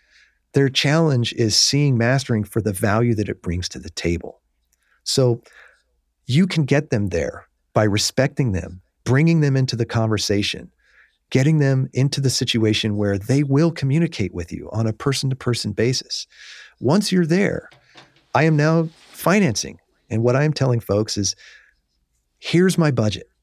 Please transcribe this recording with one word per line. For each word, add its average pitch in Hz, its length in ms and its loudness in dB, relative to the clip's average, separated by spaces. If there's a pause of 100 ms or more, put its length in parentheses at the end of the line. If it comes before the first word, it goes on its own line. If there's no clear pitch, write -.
(520)
Their 139 160 4
challenge 143 640 2
is 113 260 0
seeing 143 380 2
mastering 117 480 0
for - 160 -4
the 101 140 -2
value 110 400 2
that 101 160 -2
it - 100 -10
brings 87 300 -6
to - 80 -14
the - 100 -14
table. - 540 -6 (600)
So 123 380 0 (840)
you 151 200 2
can 160 180 -2
get 143 260 0
them 101 180 0
there 82 380 -6 (260)
by 107 120 4
respecting 117 680 0
them, 92 300 -8 (220)
bringing 160 360 4
them 143 160 2
into 127 200 0
the 113 100 -2
conversation, 107 840 -2 (600)
getting 143 260 2
them 135 380 0
into 139 260 0
the 135 80 0
situation 110 680 0
where 101 180 0
they 127 260 0
will 147 280 2
communicate 151 640 -2
with 87 180 -8
you 80 200 -12
on 113 140 -2
a 107 60 -2
person-to-person 131 800 -4
basis. - 540 -4 (520)
Once 202 320 0
you're 180 140 2
there, 175 460 -2 (640)
I 135 100 4
am 160 100 4
now 160 360 2 (220)
financing. 165 640 0 (320)
And 110 120 0
what 123 140 2
I'm 151 160 2
telling 127 280 0
folks 104 360 -2
is, 101 180 -2 (1040)
"Here's 180 380 2
my 160 140 4
budget. 107 400 -2 (120)